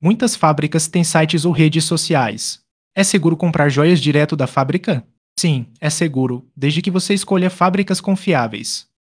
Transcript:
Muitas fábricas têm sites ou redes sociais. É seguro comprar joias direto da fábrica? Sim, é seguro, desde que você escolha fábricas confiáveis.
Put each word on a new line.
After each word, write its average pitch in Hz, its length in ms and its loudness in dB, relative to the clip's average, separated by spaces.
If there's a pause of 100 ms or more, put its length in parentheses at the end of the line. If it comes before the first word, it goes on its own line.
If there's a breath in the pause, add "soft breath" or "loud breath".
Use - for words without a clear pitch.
Muitas 226 360 0
fábricas 156 500 0
têm 175 160 0
sites 156 420 0
ou 175 60 2
redes 156 340 2
sociais. 135 760 -2 (340)
É 190 80 2
seguro 165 340 2
comprar 156 340 0
joias 156 280 4
direto 147 380 0
da 135 100 -2
fábrica? 143 580 -2 (340)
Sim, 139 280 0 (120)
é 151 120 -4
seguro, 131 640 -2
desde 143 240 0
que 185 100 -2
você 185 220 -2
escolha 185 380 0
fábricas 185 500 0
confiáveis. 123 880 -2 (240)